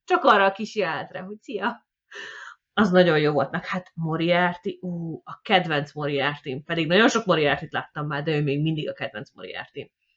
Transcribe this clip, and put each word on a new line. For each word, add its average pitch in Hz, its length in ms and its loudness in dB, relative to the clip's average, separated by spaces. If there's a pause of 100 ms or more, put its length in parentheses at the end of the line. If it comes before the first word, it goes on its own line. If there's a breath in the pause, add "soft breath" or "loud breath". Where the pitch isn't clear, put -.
csak 349 200 0
arra 208 200 8
a 190 80 4
kis 214 220 -10
jelenetre, 160 460 -4
hogy 196 200 -12
szia! 226 480 -6 (840 loud breath)
Az 202 160 4
nagyon 175 280 6
jó 147 140 4
volt, 139 180 0
meg - 160 -6
hát - 280 -8
Moriarty, 175 840 0
ú, 170 440 -8
a - 180 -18
kedvenc 165 500 0
Moriartym, 143 720 -4
pedig 165 220 -2
nagyon 196 220 6
sok - 160 0
Moriartyt 156 480 0
láttam 147 340 -6
már, 147 160 -6
de 156 140 -2
ő 147 60 0
még 143 200 0
mindig 156 260 -2
a - 40 -6
kedvenc - 420 -10
Moriartym. - 560 -14 (260)